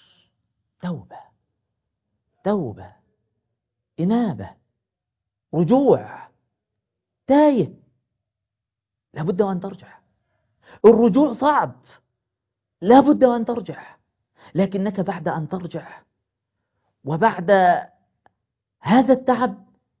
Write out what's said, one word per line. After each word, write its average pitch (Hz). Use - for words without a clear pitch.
توبة، 170
توبة، 120
إنابة، 180
رجوع، 170
تايه، 269
لا 151
بد 180
وأن 190
ترجع. 190
الرجوع 233
صعب، 233
لا 226
بد 277
وأن 240
ترجع، 214
لكنك 190
بعد 175
أن 151
ترجع 175
وبعد 170
هذا 247
التعب 254